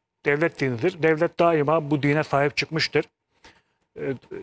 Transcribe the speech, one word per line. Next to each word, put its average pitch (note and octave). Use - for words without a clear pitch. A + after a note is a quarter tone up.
Devlet D3
dinidir. C#3+
Devlet D#3+
daima D#3
bu D3
dine D3
sahip C#3+
çıkmıştır. -
E, C#3+